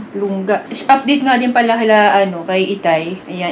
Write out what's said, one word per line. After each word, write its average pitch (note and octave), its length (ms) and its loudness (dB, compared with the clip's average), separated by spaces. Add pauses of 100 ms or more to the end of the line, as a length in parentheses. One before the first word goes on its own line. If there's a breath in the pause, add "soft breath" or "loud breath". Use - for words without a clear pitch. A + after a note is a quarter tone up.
(160)
lungga. G3 560 -2
Update C4+ 540 2
nga C4 100 2
din B3 160 0
pala A#3 240 2
kila, G#3+ 480 4
ano, E3+ 240 -4
kay F#3+ 320 -2
itay. E3+ 480 -2
Ayan. F3+ 240 -6